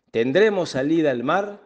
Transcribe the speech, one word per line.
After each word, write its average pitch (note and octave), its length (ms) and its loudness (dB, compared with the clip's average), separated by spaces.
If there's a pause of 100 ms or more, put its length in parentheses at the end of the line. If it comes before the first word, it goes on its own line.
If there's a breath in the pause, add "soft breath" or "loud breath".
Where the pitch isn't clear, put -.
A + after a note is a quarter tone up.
tendremos E3+ 600 0
salida D3 400 0
al A#2+ 120 -4
mar G3+ 420 -2